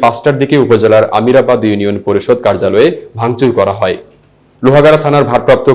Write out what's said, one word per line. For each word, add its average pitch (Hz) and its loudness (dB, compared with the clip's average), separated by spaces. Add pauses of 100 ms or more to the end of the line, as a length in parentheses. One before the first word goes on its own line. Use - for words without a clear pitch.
পাঁচটার 131 0
দিকে 139 -2
উপজেলার 110 2 (140)
আমিরাবাদ 123 0
ইউনিয়ন 101 -2 (100)
পরিষদ 101 0
কার্যালয়ে 101 0 (280)
ভাঙচুর 120 -2
করা 98 0
হয়। 92 -2 (680)
লোহাগাড়া 147 4
থানার 143 0
ভারপ্রাপ্ত 123 0